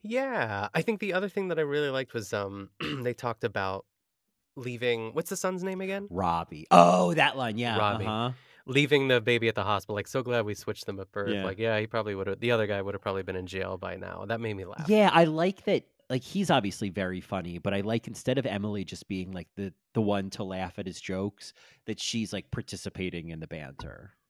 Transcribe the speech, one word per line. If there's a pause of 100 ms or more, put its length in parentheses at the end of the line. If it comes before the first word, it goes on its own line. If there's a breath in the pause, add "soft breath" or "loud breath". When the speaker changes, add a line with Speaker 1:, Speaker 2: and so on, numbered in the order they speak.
Speaker 1:
Yeah.
I
think
the
other
thing
that
I
really
liked
was,
um,
<clears throat>
they
talked
about (720)
leaving,
what's
the
son's
name
again?
Speaker 2:
Robbie.
Oh,
that
line,
yeah,
Speaker 1:
Robbie.
Speaker 2:
uh-huh. (320 soft breath)
Speaker 1:
Leaving
the
baby
at
the
hospital.
Like,
so
glad
we
switched
them
at
birth.
Speaker 2:
Yeah.
Speaker 1:
Like,
yeah,
he
probably
would've,
the
other
guy
would've
probably
been
in
jail
by
now.
That
made
me
laugh.
Speaker 2:
Yeah,
I
like
that, (240)
like,
he's
obviously
very
funny,
but
I
like,
instead
of
Emily
just
being,
like,
the, (200)
the
one
to
laugh
at
his
jokes, (320 soft breath)
that
she's,
like,
participating
in
the
banter. (160)